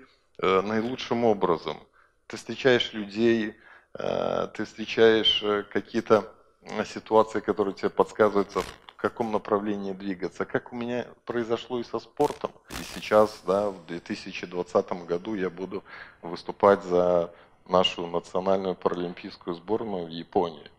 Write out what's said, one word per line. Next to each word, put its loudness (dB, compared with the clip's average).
э, 4
наилучшим -2
образом. 0
Ты -12
встречаешь 0
людей, 0
э, -2
ты -6
встречаешь, 4
э, 0
какие-то, 2
м, -6
ситуации, 2
которые 0
тебе -4
подсказывают, 2
в -2
каком -4
направлении -2
двигаться. -6
Как -4
у -10
меня -6
произошло -4
и -6
со -8
спортом. -4
И -10
сейчас, 2
да, 0
в -12
две -10
тысячи -10
двадцатом -2
году -4
я -4
буду -10
выступать 4
за 4
нашу 2
национальную -2
паралимпийскую -6
сборную -6
в -14
Японии. -4